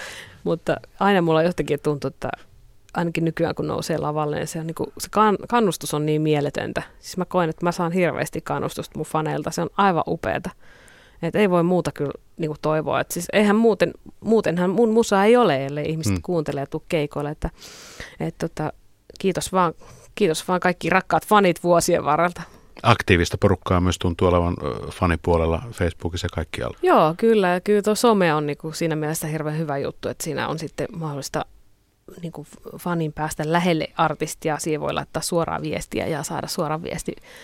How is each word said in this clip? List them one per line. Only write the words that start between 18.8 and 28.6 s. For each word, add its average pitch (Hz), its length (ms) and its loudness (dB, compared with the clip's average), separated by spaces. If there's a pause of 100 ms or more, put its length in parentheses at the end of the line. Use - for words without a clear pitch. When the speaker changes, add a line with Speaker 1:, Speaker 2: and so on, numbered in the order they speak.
Speaker 1:
kiitos 180 320 -2
vaan, 185 220 2 (420)
kiitos 165 320 0
vaan 185 120 0
kaikki 180 300 0
rakkaat 180 380 0
fanit 196 360 4
vuosien 170 420 4
varrelta. 170 360 0 (420)
Speaker 2:
Aktiivista 95 540 4
porukkaa 92 440 2
myös 90 180 2
tuntuu 90 280 2
olevan, 87 360 4
ö, 71 280 -6
fanipuolella 82 680 2 (100)
Facebookissa 87 540 -4
ja 85 100 -4
kaikkialla. - 460 -6
Speaker 1:
Joo, 208 360 4
kyllä. 190 460 2
Kyllä 208 180 2
tuo 214 140 2
some 196 380 4
on 151 140 0
niinku 147 240 -6